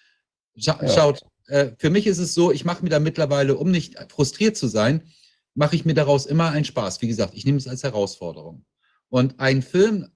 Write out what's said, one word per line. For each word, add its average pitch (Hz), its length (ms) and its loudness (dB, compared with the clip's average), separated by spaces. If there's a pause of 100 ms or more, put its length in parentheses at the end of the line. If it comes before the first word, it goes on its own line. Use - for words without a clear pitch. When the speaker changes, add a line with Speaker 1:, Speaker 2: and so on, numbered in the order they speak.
(560)
Speaker 1:
scha-, 151 260 -4
Speaker 2:
Ja. 143 60 -2
Speaker 1:
schaut, 147 320 4 (280)
äh, 139 300 0
für 156 120 0
mich 208 180 2
ist 180 100 0
es 175 160 -4
so, 175 160 4
ich 143 140 -2
mache 170 180 -4
mir 180 80 -2
da 156 80 2
mittlerweile, 143 580 0
um 170 140 0
nicht 170 240 -2 (160)
frustriert 208 460 0
zu - 100 -4
sein, 113 360 0 (520)
mache 147 220 0
ich 135 80 -2
mir 160 100 0
daraus 143 320 2
immer 160 240 0
einen 151 140 0
Spaß. - 380 -6
Wie 117 60 -2
gesagt, 104 260 -4
ich - 100 -12
nehme 139 140 2
es 131 100 -8
als 127 160 -10
Herausforderung. 90 800 -6 (440)
Und 135 300 0
ein 135 240 0
Film, 196 540 0